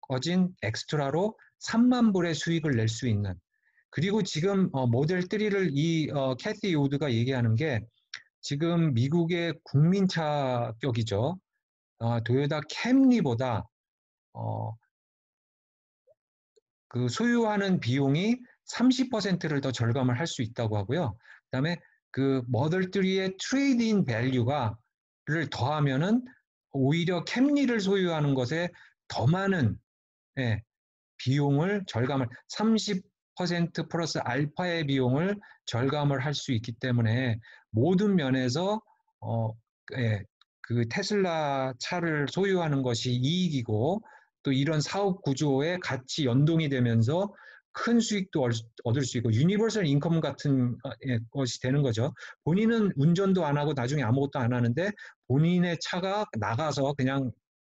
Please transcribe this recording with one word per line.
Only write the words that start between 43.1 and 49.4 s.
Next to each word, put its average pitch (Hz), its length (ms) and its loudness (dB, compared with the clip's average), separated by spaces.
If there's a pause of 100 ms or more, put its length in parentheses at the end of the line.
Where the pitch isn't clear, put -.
이익이고, 139 880 -2 (400)
또 139 100 0
이런 147 280 0
사업 190 420 -2
구조에 143 560 0
같이 135 480 -4
연동이 151 420 4
되면서 127 640 2 (400)
큰 233 280 2
수익도 190 420 -2
얻-, 117 260 -2 (160)
얻을 117 200 2
수 123 140 -6
있고, 110 140 2
유니버설 202 540 2